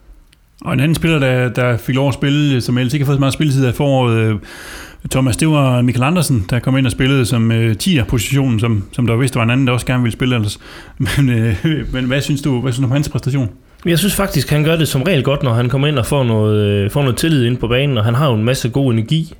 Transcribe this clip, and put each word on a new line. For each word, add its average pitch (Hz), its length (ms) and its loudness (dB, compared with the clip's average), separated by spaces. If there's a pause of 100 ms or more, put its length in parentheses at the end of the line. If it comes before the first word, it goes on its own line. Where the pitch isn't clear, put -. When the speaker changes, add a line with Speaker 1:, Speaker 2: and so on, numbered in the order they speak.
(600)
Speaker 1:
Og 175 120 -6
en 127 80 0
anden 156 140 2
spiller, 165 240 0
der, 127 300 2
der 123 280 0
fik 123 180 -4
lov 139 140 2
at 120 60 0
spille, 143 460 0
som 123 180 0
ellers 127 160 0
ikke 139 100 0
har - 20 0
fået 143 100 2
så 139 40 2
meget 135 120 2
spilletid 135 340 2
af 117 80 0
foråret, 127 440 2
øh, 110 160 2 (760)
Thomas, 135 260 0
det 156 120 2
var 135 340 2
Michael 120 200 2
Andersen, 135 480 0
der 120 80 0
kom 131 180 0
ind 131 100 2
og 104 60 0
spillede 135 340 2
som, 113 260 0
øh, 113 240 0
tier-positionen, 131 840 0
som, 110 320 0
som 120 140 -2
der 113 100 2
vist 131 200 0
var 117 60 0
en 113 80 2
anden, 131 160 2
der 123 60 2
også 120 140 -4
gerne 127 160 0
ville 113 100 0
spille 127 220 -2
ellers. 104 240 -2 (400)
<laughs> 120 80 -2 (100)
Men, 139 120 4
øh, 113 280 0 (360)
men 127 120 -2
hvad 131 160 0
synes 139 220 -2
du, 127 180 0
hvad 131 120 -2
synes 131 120 -2
du - 20 2
om 117 60 -2
hans 147 160 0
præstation? 131 420 -2 (360)
Speaker 2:
Jeg 170 120 2
synes 196 160 0
faktisk, 185 360 -2
han 151 140 2
gør 160 120 2
det 160 120 0
som 135 140 -2
regel 156 200 2
godt, 135 200 -2
når 120 120 0
han 120 140 0
kommer 139 200 0
ind 147 100 0
og 107 80 -2
får 139 180 0
noget, 107 400 2
øh, 101 260 0
får 143 120 0
noget 131 140 0
tillid 156 280 2
ind 120 120 0
på 113 120 -4
banen, 127 300 0
og 104 60 0
han 120 100 0
har 147 140 2
jo 120 60 2
en 107 100 0
masse 127 240 0
god 135 240 0
energi, 156 480 -2